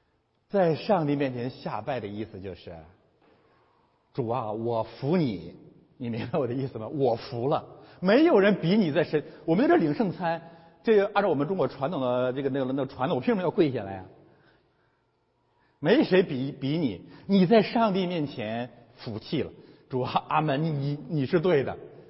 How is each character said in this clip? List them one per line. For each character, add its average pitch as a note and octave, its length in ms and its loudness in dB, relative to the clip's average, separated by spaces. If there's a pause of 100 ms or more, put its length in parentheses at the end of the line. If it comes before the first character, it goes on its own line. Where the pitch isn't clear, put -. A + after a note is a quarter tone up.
(500)
在 F3 260 4
上 E3 320 0
帝 C#3+ 80 2
面 C#3 180 -2
前 B2 160 -6
下 B2+ 300 -10
拜 B2 220 -6
的 G#2 60 -8
意 G#2 180 -8
思 G2 160 -14
就 F#2 120 -10
是 F2 220 -16 (1400)
，“主 B2 140 -4
啊， A2+ 240 -4
我 A2+ 320 -4
服 C#3+ 320 -4
你。” G2 400 -2 (420)
你 A#2+ 120 -8
明 A2 180 -6
白 E3 120 -2
我 B2+ 80 0
的 A#2+ 60 -6
意 C3+ 140 -4
思 A2+ 120 -12
吗？ A2 80 -10
我 C3+ 280 0
服 A#2 320 -6
了。 C#3+ 160 0 (380)
没 A3+ 240 6
有 D4+ 140 6
人 G3 200 4
比 E3+ 160 2
你 F3+ 160 2
在 D#3 120 0
神， D3 200 -2 (220)
我 D#3+ 80 0
们 A3+ 120 4
在 E4+ 100 6
这 D#4+ 40 4
领 C#4+ 140 2
圣 G3 180 0
餐， E3 300 -6 (420)
这 A3 140 6
个 G3 160 6
按 G3+ 100 2
照 G3+ 60 2
我 D3+ 60 2
们 C#3+ 120 0
中 G3 80 -2
国 D3 120 2
传 C#3 240 -4
统 D3+ 100 -4
的 B2 320 0
这 C#3 80 -4
个， C3+ 80 -2
那 C3+ 160 0
个， C3 80 -2
那 C#3 100 -2
个 B2+ 40 -2
传 B2+ 200 -4
统， F3 100 0
我 E3 40 -2
凭 A#3+ 120 2
什 - 20 2
么 F#3 80 -2
要 D#3+ 80 0
跪 D#3 200 2
下 A#2 120 -6
来 G2 140 -10
啊？ F#2 80 -14 (1700)
没 A3+ 240 4
谁 F#3 200 4
比， C3+ 280 -4
比 C#3+ 280 -4
你， G#2+ 260 -4 (220)
你 F#3+ 180 6
在 G#3+ 160 6
上 A3+ 320 0
帝 F#3 140 0
面 E3 200 -4
前 A#2+ 420 -8 (260)
服 A2 240 -10
气 C3+ 240 -4
了。 D#2+ 80 -8 (360)
“主 B2+ 140 -4
啊， - 260 -2
阿 D3+ 140 0
门， D3+ 220 0
你， D3 340 -2 (100)
你 D3 200 -2
是 F3 120 2
对 D#3 240 4
的。” G#2 140 -6 (320)